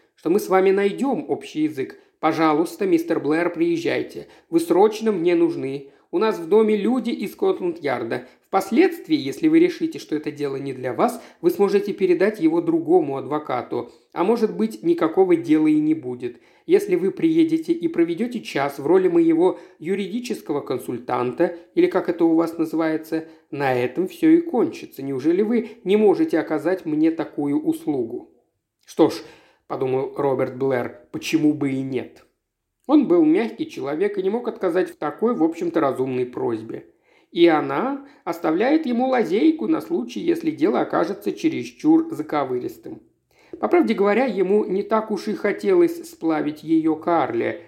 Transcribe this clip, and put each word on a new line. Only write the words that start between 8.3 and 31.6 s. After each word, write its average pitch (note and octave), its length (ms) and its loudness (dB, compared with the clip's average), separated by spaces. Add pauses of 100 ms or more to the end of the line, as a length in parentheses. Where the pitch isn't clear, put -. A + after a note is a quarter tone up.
Впоследствии, G3 680 0
если C3+ 320 -2
вы D#3+ 120 6
решите, E3+ 400 0
что - 160 -8
это D3+ 160 -6
дело C#3 240 -6
не C3+ 180 -8
для B2+ 180 -6
вас, A#2+ 300 0 (180)
вы E3+ 120 2
сможете G3 420 0
передать F#3 460 2
его E3 220 2
другому D#3 560 2
адвокату. C3 720 -4 (200)
А D#3+ 120 -2
может G3+ 340 2
быть, A3 240 -4
никакого E3+ 540 2
дела D#3 320 2
и D3+ 120 4
не D#3 140 2
будет. B2 480 -8 (240)
Если F#3+ 300 2
вы F3 160 0
приедете D#3+ 640 2
и E3+ 140 -4
проведёте E3+ 540 -2
час C#3+ 380 -4
в C#3 80 -6
роли F#3 200 4
моего E3+ 520 4 (180)
юридического F#3+ 840 -4
консультанта, B2+ 960 -4 (180)
или F3 100 4
как F3+ 240 0
это E3+ 160 0
у E3 100 4
вас E3 220 0
называется, D#3+ 680 -4 (260)
на C#3 240 0
этом B2 320 -2
всё - 240 0
и E3+ 100 8
кончится. E3+ 640 -4
Неужели C#3 400 0
вы A3 260 -2 (140)
не F#3 120 2
можете E3+ 440 4
оказать D#3 480 -2
мне D#3 240 2
такую D3 500 -2
услугу?» D3 680 -4 (520)
«Что - 280 4
ж», - 100 -10 (460)
подумал C3 500 -2
Роберт C3 400 0
Блэр, B2+ 440 -2 (100)
«почему D3+ 420 0
бы C#3 180 -2